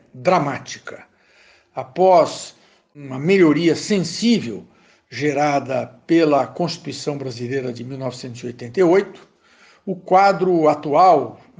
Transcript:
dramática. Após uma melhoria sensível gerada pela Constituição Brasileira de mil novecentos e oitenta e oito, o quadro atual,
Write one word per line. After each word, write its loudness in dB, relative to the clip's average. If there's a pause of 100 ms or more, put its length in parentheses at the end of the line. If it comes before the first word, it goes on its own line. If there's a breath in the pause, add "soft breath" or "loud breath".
(140)
dramática. -4 (720 soft breath)
Após 2 (400 soft breath)
uma -12
melhoria 4
sensível -2 (440 soft breath)
gerada -2
pela 2
Constituição -8
Brasileira -8
de -14
mil -12
novecentos -12
e -10
oitenta -10
e 6
oito, 0 (580 soft breath)
o -6
quadro 2
atual, 2 (180)